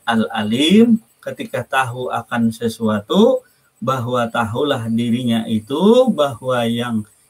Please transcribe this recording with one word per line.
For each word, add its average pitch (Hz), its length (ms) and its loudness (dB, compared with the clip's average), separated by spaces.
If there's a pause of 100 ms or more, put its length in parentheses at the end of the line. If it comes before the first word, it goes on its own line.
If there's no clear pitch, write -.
al-alim 143 960 2 (240)
ketika - 400 -8
tahu 127 480 -4
akan 117 400 -2
sesuatu, 117 960 0 (320)
bahwa 123 480 -2
tahulah 120 640 -4
dirinya 117 560 0
itu, 185 640 2
bahwa 127 560 -2
yang 117 400 -4 (240)